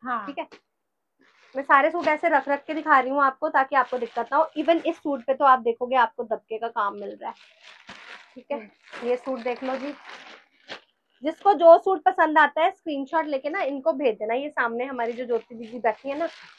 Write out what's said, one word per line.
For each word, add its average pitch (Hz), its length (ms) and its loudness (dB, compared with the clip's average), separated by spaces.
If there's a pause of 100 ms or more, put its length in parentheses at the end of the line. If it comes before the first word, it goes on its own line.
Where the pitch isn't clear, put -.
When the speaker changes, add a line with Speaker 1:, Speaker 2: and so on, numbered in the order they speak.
Speaker 1:
हाँ। 240 220 -6
Speaker 2:
ठीक 269 120 -12
है? 320 100 -10 (1080)
मैं 269 80 -6
सारे 285 280 4
सूट 339 160 -4
ऐसे 311 220 0
रख 277 200 2
रख 285 160 -2
के 311 100 -8
दिखा 311 260 4
रही 247 100 -2
हूँ 285 120 2
आपको 269 260 0
ताकि 277 280 0
आपको 254 220 0
दिक्कत 233 340 -6
ना 277 40 2
हो। 320 120 2 (100)
Even 320 280 2
इस 330 100 -2
सूट 277 280 -6
पे 269 100 -2
तो 285 100 -2
आप 262 140 8
देखोगे 240 380 -2
आपको 233 280 0
दबके 220 340 -8
का 233 100 -8
काम 208 260 -4
मिल 202 280 -12
रहा 226 80 -10
है, - 60 -18 (960)
ठीक 247 180 -20
है? 233 60 -6
Speaker 1:
हम्म। - 500 -12
Speaker 2:
ये 247 80 0
सूट 254 240 -6
देख 240 240 -6
लो 262 120 -4
जी, 277 180 -8 (1300)
जिसको 320 320 0
जो 330 240 10
सूट 381 260 -2
पसंद 320 340 2
आता 302 240 2
है 370 80 2
screenshot 311 560 -6
लेके 285 240 -6
ना 381 120 -4
इनको 277 300 -2
भेज 269 220 0
देना। 214 200 -4
ये 277 140 -4
सामने 240 360 -4
हमारी 240 280 -6
जो 240 120 -8
ज्योति 233 300 -6
दीदी 233 240 -14
बैठी 226 300 -2
है 277 100 -6
ना, 330 100 -4 (300)